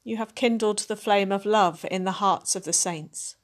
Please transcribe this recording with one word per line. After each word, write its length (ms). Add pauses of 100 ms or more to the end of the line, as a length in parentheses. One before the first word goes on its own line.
you 140
have 180
kindled 440
the 180
flame 340
of 140
love 440
in 140
the 200
hearts 320
of 80
the 100
saints. 720